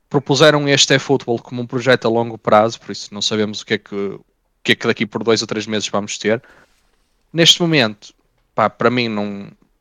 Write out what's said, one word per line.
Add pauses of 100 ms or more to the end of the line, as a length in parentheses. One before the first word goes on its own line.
(100)
propuseram
este
eFootball
como
um
projeto
a
longo
prazo,
por
isso
não
sabemos
o
que
é
que,
o (380)
que
é
que
daqui
por
dois
ou
três
meses
vamos
ter. (920)
Neste
momento, (400)
pá,
para
mim
não, (320)